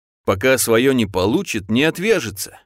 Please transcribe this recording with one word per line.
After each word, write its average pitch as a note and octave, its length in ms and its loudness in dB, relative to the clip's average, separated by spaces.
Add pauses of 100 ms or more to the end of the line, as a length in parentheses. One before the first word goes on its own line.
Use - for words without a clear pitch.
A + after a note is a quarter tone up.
(260)
пока B2+ 320 2
свое A#2+ 360 2
не B2 120 2
получит, G2+ 640 -2
не A#2 140 2
отвяжется. D#3+ 840 -2